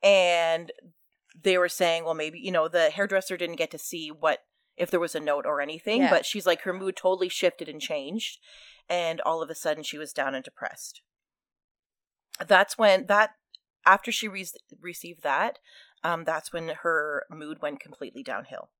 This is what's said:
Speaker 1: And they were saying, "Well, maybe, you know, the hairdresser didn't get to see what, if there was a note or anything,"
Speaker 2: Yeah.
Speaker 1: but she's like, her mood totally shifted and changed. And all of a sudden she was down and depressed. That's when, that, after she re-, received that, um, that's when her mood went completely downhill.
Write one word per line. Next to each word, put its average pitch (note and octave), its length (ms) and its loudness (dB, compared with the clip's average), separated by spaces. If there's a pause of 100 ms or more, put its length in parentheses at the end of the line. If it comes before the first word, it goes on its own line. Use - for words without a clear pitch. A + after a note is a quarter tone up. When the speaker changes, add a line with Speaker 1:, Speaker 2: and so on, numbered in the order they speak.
Speaker 1:
And E3+ 680 4 (680)
they F#3 160 4
were F3 120 4
saying, E3 340 0
"Well, E3 100 -2
maybe, D#3 260 -6
you F#3 120 -6
know, E3 160 2
the E3 220 4
hairdresser F#3+ 480 -2
didn't E3+ 180 -4
get D#3+ 160 -4
to E3 60 -14
see D#3+ 340 -10
what, D3+ 320 0 (320)
if - 160 -4
there F3+ 80 2
was E3+ 160 -4
a D3+ 60 -4
note D3 240 0
or C#3+ 160 0
anything," D#3+ 400 -2
Speaker 2:
Yeah. C4+ 80 4
Speaker 1:
but E3+ 160 4
she's - 200 -4
like, F3 180 2
her F#3 100 -4
mood F#3+ 240 -6
totally F#3 320 0
shifted E3+ 400 -2
and D3+ 120 -14
changed. D3+ 580 -8 (500)
And E3+ 320 -2
all E3 200 -2
of D#3 80 -6
a D#3 60 -10
sudden D#3 280 -4
she - 140 -10
was D3 140 -12
down C3+ 240 -2
and C3 80 -6
depressed. - 580 -12 (1400)
That's G3 320 4
when, F#3+ 280 6
that, G#3 300 4 (500)
after G3 260 6
she A3 160 -2
re-, F#3+ 180 -10 (360)
received E3+ 420 -14
that, D3+ 360 0 (440)
um, E3 220 -2
that's D#3+ 260 -4
when E3 160 -6 (140)
her D3+ 480 0
mood D#3 320 -12
went D3 180 -6
completely - 440 -14
downhill. B2 460 -10 (100)